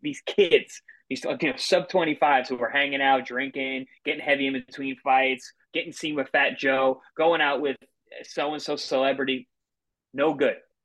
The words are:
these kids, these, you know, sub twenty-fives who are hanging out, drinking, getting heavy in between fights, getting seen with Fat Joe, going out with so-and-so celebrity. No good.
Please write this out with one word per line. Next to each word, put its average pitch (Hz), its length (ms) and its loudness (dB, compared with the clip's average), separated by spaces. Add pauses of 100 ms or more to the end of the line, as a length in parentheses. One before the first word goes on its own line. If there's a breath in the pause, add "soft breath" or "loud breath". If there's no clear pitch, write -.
these 143 240 -8
kids, - 560 2 (260 loud breath)
these, 131 160 -8
you 143 240 -2
know, 127 80 -4
sub 180 320 0
twenty-fives 147 640 2
who 127 80 -4
are 117 100 -2
hanging 139 320 0
out, 135 240 4
drinking, 131 640 -6 (180 soft breath)
getting 151 160 -4
heavy 139 260 0
in 135 60 0
between 135 500 -8
fights, 131 500 2 (200)
getting 165 200 -6
seen 151 220 -6
with 135 140 -2
Fat 135 300 0
Joe, 135 420 2 (160 soft breath)
going 160 240 4
out 143 220 0
with 135 140 -2 (460)
so-and-so 151 540 -6
celebrity. 135 720 -2 (680)
No 143 200 2
good. 135 220 2 (280)